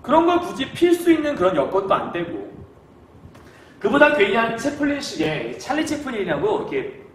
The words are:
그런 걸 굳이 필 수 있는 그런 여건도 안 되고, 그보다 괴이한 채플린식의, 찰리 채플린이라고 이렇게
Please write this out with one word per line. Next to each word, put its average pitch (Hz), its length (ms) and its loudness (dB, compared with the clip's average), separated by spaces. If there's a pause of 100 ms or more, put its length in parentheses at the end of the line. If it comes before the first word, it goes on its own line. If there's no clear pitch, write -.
그런 320 240 4
걸 349 140 4
굳이 - 320 -6
필 339 240 4
수 339 160 2
있는 294 240 2
그런 180 200 2
여건도 - 380 0
안 123 200 -2
되고, - 360 -6 (1300)
그보다 294 340 6
괴이한 226 420 2
채플린식의, 160 1040 -4
찰리 302 260 -4
채플린이라고 208 760 -2
이렇게 - 440 -8 (120)